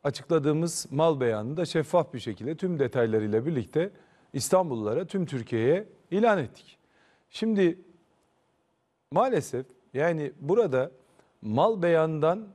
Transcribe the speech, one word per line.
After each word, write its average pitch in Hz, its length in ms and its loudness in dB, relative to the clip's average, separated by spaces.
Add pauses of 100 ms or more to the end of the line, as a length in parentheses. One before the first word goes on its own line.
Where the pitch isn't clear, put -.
Açıkladığımız 156 840 -2
mal 151 300 2
beyanını 117 360 -2
da 175 80 -2
şeffaf 160 500 0
bir 123 40 -8
şekilde 113 380 -8
tüm 180 220 -2
detaylarıyla 113 680 0
birlikte 156 440 -2 (420)
İstanbullulara, 139 760 0
tüm 185 200 -4
Türkiye'ye 127 600 0 (220)
ilan 208 280 2
ettik. - 400 -10 (520)
Şimdi 196 480 0 (1300)
maalesef 170 560 0 (280)
yani 151 460 -2
burada 156 500 0 (520)
mal 165 400 0
beyanından 165 720 2